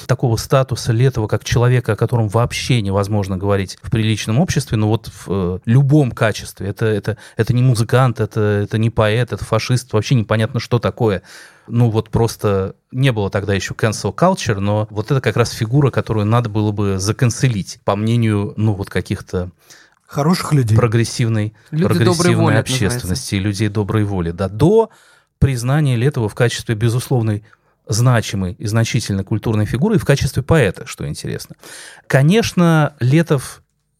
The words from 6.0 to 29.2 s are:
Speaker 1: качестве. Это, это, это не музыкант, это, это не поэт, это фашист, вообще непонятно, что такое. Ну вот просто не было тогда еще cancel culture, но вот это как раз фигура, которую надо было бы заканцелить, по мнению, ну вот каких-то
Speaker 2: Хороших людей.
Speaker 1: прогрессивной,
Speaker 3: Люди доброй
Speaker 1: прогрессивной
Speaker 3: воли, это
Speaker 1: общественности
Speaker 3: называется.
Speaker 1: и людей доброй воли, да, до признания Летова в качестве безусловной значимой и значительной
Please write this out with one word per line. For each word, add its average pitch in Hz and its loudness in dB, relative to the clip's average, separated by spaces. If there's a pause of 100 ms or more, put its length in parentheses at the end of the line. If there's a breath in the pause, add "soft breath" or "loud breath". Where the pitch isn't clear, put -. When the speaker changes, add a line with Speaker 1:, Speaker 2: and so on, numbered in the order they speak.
Speaker 1:
качестве. - -4
Это, 107 -4
это, 104 -2 (180 loud breath)
это 117 0
не 123 2
музыкант, 123 2
это, 107 -4
это 104 0
не 110 0
поэт, 110 0
это 98 -8
фашист, - -2
вообще 110 0
непонятно, 110 0
что - -2
такое. 98 -2 (440 loud breath)
Ну 120 2
вот 110 -2
просто 101 -2 (180)
не 131 2
было 104 -2
тогда 101 -2
еще 95 -4
cancel 104 -2
culture, 165 0
но 104 0
вот 104 -6
это 135 2
как 120 -2
раз 117 0
фигура, 123 0
которую 107 -2
надо 113 2
было 107 0
бы 101 -2
заканцелить, 107 -2
по 101 0
мнению, 110 0
ну 110 2
вот 95 -6
каких-то 92 -6 (540 loud breath)
Speaker 2:
Хороших - -2
людей. 113 4
Speaker 1:
прогрессивной, 113 0 (160 soft breath)
Speaker 3:
Люди 151 -2
доброй 175 2
Speaker 1:
прогрессивной 175 4
Speaker 3:
воли, 165 2
это - 4
Speaker 1:
общественности 120 -2
Speaker 3:
называется. 90 -4
Speaker 1:
и 98 0
людей 104 -2
доброй 104 0
воли, 90 -4
да, 95 -4
до 180 2 (480 soft breath)
признания 131 0
Летова 120 0
в - -8
качестве 120 0
безусловной 113 0 (440 soft breath)
значимой 107 0
и - -12
значительной 107 0